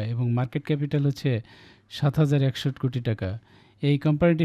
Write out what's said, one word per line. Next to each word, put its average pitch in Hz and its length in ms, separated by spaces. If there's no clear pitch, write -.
এবং 120 140
মার্কেট 131 300
ক্যাপিটাল 147 400
হচ্ছে 139 220
সাত 143 240
হাজার 143 280
একশো - 200
কোটি 127 260
টাকা। 104 220
এই 143 220
কোম্পানিটি 156 400